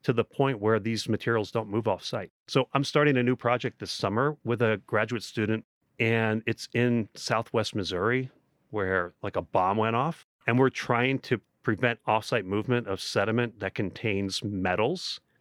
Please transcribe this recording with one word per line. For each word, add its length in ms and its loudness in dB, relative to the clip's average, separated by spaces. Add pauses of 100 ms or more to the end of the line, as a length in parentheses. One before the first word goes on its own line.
to 100 0
the 100 2
point 360 0
where 200 4
these 280 -2
materials 440 0
don't 180 -2
move 180 0
off 160 0
site. 280 -8 (160)
So 260 -2
I'm 100 2
starting 340 2
a 60 2
new 120 2
project 440 -2
this 120 -8
summer 520 0
with 180 -2
a 260 2
graduate 360 -2
student, 420 -2 (340)
and 460 2
it's 280 -4
in 420 2
Southwest 600 -2
Missouri 540 -2 (420)
where, 420 0 (100)
like, 120 -6
a 60 0
bomb 360 2
went 180 2
off. 300 -2 (220)
And 120 2
we're 100 6
trying 500 0
to 200 -2 (240)
prevent 440 0
off-site 380 0
movement 420 0
of 140 -4
sediment 580 0
that 160 -6
contains 680 -2
metals 760 -2 (220)